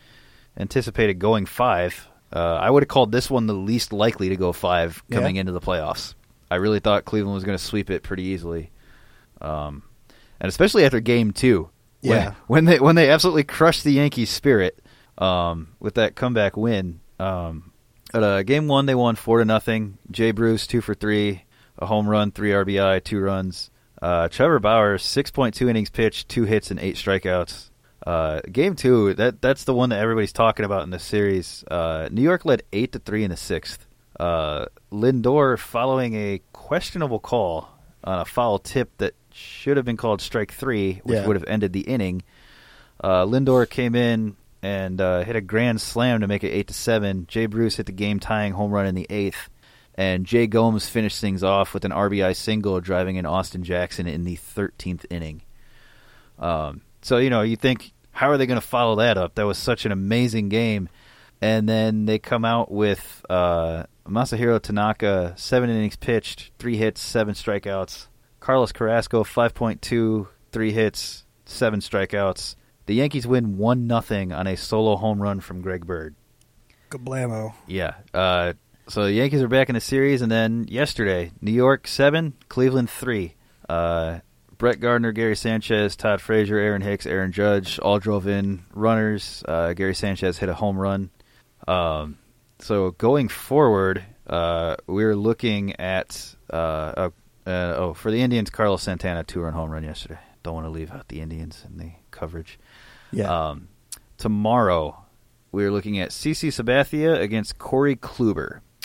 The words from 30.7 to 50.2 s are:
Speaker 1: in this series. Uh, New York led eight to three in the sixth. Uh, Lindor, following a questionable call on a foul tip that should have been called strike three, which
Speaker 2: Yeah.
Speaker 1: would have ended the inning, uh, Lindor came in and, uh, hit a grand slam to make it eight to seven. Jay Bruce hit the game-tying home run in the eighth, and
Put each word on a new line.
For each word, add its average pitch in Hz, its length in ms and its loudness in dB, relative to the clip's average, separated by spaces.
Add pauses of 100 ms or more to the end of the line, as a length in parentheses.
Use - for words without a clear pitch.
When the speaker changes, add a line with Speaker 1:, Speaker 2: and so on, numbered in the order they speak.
Speaker 1:
in 85 60 -10
this 90 120 -10
series. 98 640 -2
Uh, 80 440 -2
New 113 100 0
York 170 220 2
led 131 180 2 (100)
eight 110 200 -2
to 110 80 -10
three 107 240 -4
in 95 60 -2
the 85 60 -6
sixth. - 500 -8 (340)
Uh, 80 460 -2 (260)
Lindor, 127 640 2
following 127 560 -2
a 101 260 -4 (120)
questionable 151 640 -4
call 87 500 -2 (360)
on 92 160 -2
a 85 40 -4
foul 117 360 0
tip - 380 -4
that - 160 -4 (180)
should - 440 -4
have 131 80 0
been 120 120 -2
called 107 260 -2
strike 107 300 -4
three, 101 520 -2
which 117 120 0
Speaker 2:
Yeah. 98 100 -2
Speaker 1:
would 104 100 2
have 87 120 -4
ended 104 240 0
the 98 80 -4
inning, 95 420 -4 (800)
uh, 92 220 4
Lindor 127 440 4
came 123 280 -2
in 113 400 0 (260)
and, 95 380 -4
uh, 90 240 2
hit 113 120 -4
a 110 40 0
grand 110 400 0
slam 120 400 0
to 101 80 0
make 101 160 -2
it 98 60 -2
eight 101 180 -2
to - 60 -12
seven. 101 540 0
Jay 113 180 0
Bruce 110 300 0
hit 104 100 -6
the 98 60 -10
game-tying 104 600 -2
home 101 180 -2
run 101 160 2
in 95 80 -2
the 90 160 -4
eighth, 101 380 -4 (480)
and 92 280 0